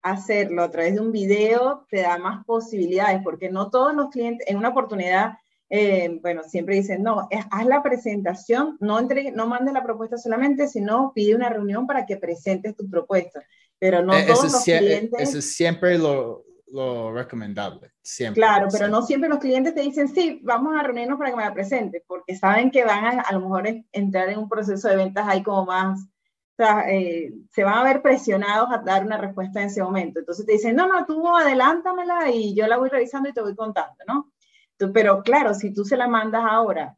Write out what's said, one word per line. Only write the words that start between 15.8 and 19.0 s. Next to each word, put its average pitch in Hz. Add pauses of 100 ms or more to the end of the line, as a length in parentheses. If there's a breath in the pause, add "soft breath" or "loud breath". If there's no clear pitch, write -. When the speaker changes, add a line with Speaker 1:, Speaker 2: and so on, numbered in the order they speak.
Speaker 2:
lo, 139 (240)
lo 123
recomendable, 104 (100)
siempre, 208
Speaker 1:
Claro, 202
pero 202
Speaker 2:
siempre. 214
Speaker 1:
no 247